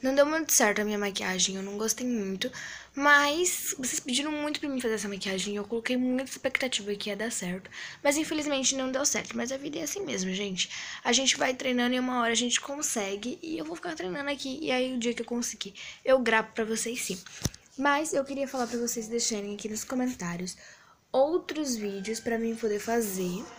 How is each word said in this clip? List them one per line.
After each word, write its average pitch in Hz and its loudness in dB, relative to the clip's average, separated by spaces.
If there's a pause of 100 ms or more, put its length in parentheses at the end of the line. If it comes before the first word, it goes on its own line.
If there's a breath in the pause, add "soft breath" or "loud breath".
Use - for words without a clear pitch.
não 262 2
deu 285 8
muito 311 2
certo 208 6
a 208 2
minha 208 0
maquiagem. 196 0
Eu 190 -6
não 202 -6
gostei 220 0
muito. 208 0 (440 loud breath)
Mas 285 4
vocês 254 -2
pediram 277 -2
muito 294 -2
pra 302 -4
mim 262 -2
fazer 226 0
essa 208 -4
maquiagem. 196 -2
Eu 208 -2
coloquei 233 -2
muita 254 0
expectativa 254 -2
que 202 -6
ia 202 -2
dar 226 -4
certo. 185 -6 (340 loud breath)
Mas, 285 4
infelizmente, 294 2
não 262 0
deu 262 0
certo. - 0
Mas 233 -2
a 269 -4
vida 285 -6
é 339 -4
assim 392 -4
mesmo, 190 -2
gente. 190 -2 (320 loud breath)
A 240 2
gente 254 4
vai 269 2
treinando 254 2
e - 2
uma 254 0
hora 233 2
a 226 2
gente 240 2
consegue. 233 -4
E 320 -6
eu 311 -4
vou 320 -8
ficar 330 -6
treinando 285 -4
aqui. 269 -4
E - 0
aí, 254 2
o 247 -2
dia 233 0
que 233 -4
eu 226 -6
conseguir, 240 -4 (300 loud breath)
eu 262 8
gravo 226 4
pra 226 0
vocês, 226 -2
sim. 185 -4 (580 loud breath)
Mas 285 2
eu 277 2
queria 269 -2
falar 254 0
pra 233 -2
vocês 233 -2
deixarem 214 0
aqui 208 -6
nos 220 -4
comentários 185 -2 (560 loud breath)
outros 294 4
vídeos 208 -2
pra 233 0
mim 226 0
poder 214 0
fazer 202 0 (140)